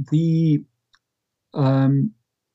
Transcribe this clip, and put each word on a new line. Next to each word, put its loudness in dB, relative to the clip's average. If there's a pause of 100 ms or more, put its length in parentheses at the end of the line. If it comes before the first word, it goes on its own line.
(100)
the, 0 (880)
um, 0 (440)